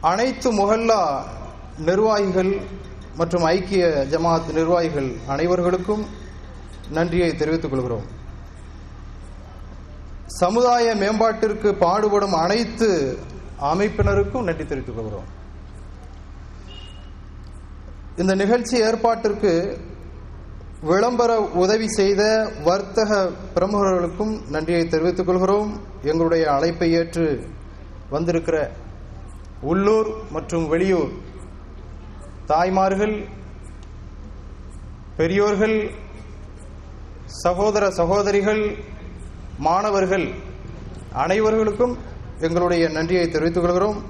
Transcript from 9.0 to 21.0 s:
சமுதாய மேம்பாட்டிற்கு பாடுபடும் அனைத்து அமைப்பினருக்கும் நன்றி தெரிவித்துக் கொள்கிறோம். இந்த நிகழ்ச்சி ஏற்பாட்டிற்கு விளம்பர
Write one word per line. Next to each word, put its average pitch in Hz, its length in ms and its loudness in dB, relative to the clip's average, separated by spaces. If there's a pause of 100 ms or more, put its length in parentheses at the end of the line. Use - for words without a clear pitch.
சமுதாய 233 680 4
மேம்பாட்டிற்கு 214 760 2
பாடுபடும் 202 600 4
அனைத்து 180 840 2 (420)
அமைப்பினருக்கும் 202 840 2
நன்றி 165 240 -2
தெரிவித்துக் 131 300 -6
கொள்கிறோம். 104 280 -8 (3000)
இந்த 190 180 2
நிகழ்ச்சி 226 420 2
ஏற்பாட்டிற்கு 220 1040 2 (1000)
விளம்பர 233 600 4